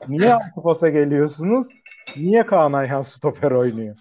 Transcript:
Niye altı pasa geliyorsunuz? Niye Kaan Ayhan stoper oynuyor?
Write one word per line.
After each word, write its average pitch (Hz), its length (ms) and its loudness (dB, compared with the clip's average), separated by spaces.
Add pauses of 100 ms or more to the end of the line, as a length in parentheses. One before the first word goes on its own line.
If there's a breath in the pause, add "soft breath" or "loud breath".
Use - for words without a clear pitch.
Niye 190 260 2
altı 202 300 -4
pasa 165 240 2
geliyorsunuz? 151 800 0 (480)
Niye 202 300 2
Kaan 160 260 2
Ayhan 139 300 -2
stoper - 480 -4
oynuyor? 113 500 -2